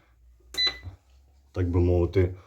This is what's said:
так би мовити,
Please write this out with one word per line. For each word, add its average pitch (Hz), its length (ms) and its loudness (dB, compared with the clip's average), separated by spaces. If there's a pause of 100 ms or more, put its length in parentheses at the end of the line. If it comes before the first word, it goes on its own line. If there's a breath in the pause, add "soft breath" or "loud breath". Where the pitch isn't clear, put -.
(1500 loud breath)
так 92 180 -2
би 87 100 2
мовити, 87 540 2 (120)